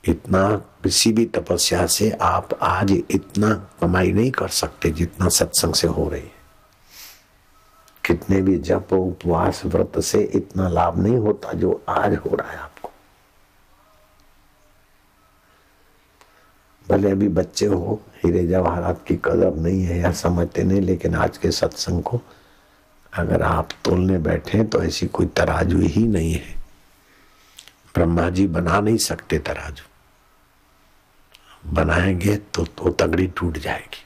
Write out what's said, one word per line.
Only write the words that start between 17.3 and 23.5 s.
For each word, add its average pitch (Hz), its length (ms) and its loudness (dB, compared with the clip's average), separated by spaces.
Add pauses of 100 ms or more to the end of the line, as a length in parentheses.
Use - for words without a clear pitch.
हो, 98 360 -2 (140)
हीरे 87 320 2
जवाहरात 87 600 0
की - 100 0
कदर 87 380 0
नहीं 90 280 0
है 85 160 -2
या 87 140 0
समझते 87 500 -2
नहीं, 95 180 2
लेकिन 85 340 0
आज - 220 -2
के 92 160 -2
सत्संग - 500 -2
को 120 180 -4 (920)
अगर 82 300 0
आप 80 260 0 (160)